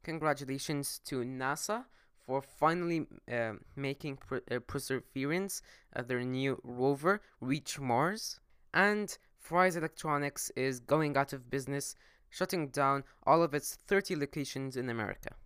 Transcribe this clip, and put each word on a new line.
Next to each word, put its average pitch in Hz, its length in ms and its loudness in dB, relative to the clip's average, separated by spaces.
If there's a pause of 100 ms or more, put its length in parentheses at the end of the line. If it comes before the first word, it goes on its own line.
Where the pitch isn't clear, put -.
Congratulations 143 1000 -2
to 127 180 -2
nasa 135 600 -4 (420)
for 135 160 0
finally, 170 640 2 (240)
uh, 117 220 0 (240)
making 139 400 -6
Pre-, 131 240 -6 (100)
uh, 123 100 -2
Perseverance, 143 1000 -4 (320)
uh, 127 80 -4
their 123 220 -2
new 131 400 0
rover, 139 580 2 (180)
reach 135 380 -4
Mars. 143 640 0 (340)
And 208 420 4 (220)
Fry's 180 380 4
Electronics 147 800 -2
is 127 240 0
going 147 360 2
out 139 160 2
of 123 180 -10
business, 139 440 -4 (360)
shutting 180 380 -2
down 139 360 2 (200)
all 165 180 8
of 147 120 2
its - 220 -4 (100)
thirty 196 300 2
locations 135 600 -4
in 123 140 -2
America. 107 560 -4